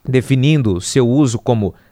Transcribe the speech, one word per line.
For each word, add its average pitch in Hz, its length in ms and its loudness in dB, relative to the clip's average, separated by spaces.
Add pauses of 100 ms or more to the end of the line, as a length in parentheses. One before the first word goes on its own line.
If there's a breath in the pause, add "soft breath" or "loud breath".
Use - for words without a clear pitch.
definindo 131 800 0
seu 123 260 0
uso 123 300 0
como 107 380 -2 (160 soft breath)